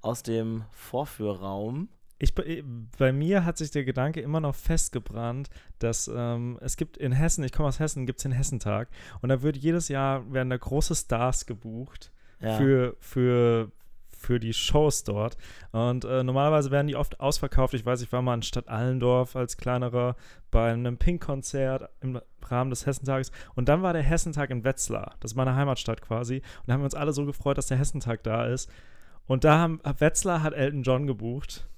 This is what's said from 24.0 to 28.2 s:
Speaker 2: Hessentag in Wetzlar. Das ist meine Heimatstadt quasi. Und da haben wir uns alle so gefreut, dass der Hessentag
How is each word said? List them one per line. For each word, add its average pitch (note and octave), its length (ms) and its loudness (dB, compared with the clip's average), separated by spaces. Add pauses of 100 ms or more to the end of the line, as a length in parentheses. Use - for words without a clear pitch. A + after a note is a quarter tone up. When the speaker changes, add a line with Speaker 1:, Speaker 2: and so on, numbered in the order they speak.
Speaker 2:
Hessentag D3 480 2
in A#2+ 120 -4
Wetzlar. A2+ 560 -2
Das A#2 120 -8
ist A2 40 -6
meine C3 200 2
Heimatstadt C3+ 460 0
quasi. A#2+ 360 -2
Und - 320 -12
da A#2+ 40 6
haben C3 80 2
wir C#3+ 40 0
uns C#3 100 -2
alle D3 160 0
so C#3+ 140 0
gefreut, C#3 320 0
dass C3+ 100 -2
der C3 100 2
Hessentag B2+ 460 0